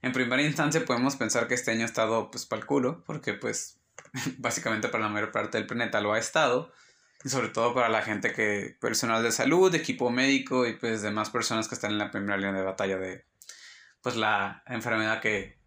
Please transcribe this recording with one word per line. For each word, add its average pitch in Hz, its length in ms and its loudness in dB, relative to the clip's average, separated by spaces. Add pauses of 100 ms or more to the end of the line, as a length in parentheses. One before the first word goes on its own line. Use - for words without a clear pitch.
en 127 120 -2
primera 127 280 2
instancia 156 440 2
podemos 127 300 0
pensar 113 320 0
que 123 60 0
este 120 180 -2
año 113 120 0
ha - 20 0
estado, 110 460 0
pues, - 140 -10
pa'l 107 200 -6
culo, 139 400 0
porque, 139 280 -6
pues, - 460 -6 (340)
<laughs> 131 260 -4
básicamente 113 480 -2
para 110 160 0
la 107 60 0
mayor 104 220 -2
parte 107 260 -2
del 110 100 -2
planeta 117 340 0
lo 104 120 2
ha 113 60 2
estado, 135 520 2 (520)
y 139 60 -6
sobre 123 200 0
todo 117 260 2
para 120 140 4
la 110 120 4
gente 107 320 -2
que, 104 480 -2
personal 113 400 0
de 117 100 2
salud, 165 440 4
equipo 127 360 0
médico 131 540 2
y, 117 120 -2
pues, 113 240 -2
demás 107 280 -2
personas 113 380 -2
que - 80 -8
están 104 160 -2
en 104 80 0
la 104 100 -2
primera 101 280 -2
línea 98 160 0
de 95 100 -2
batalla 95 340 -2
de, 92 280 -8 (760)
pues, 120 140 -2
la 101 500 0
enfermedad 110 560 0
que 104 460 -2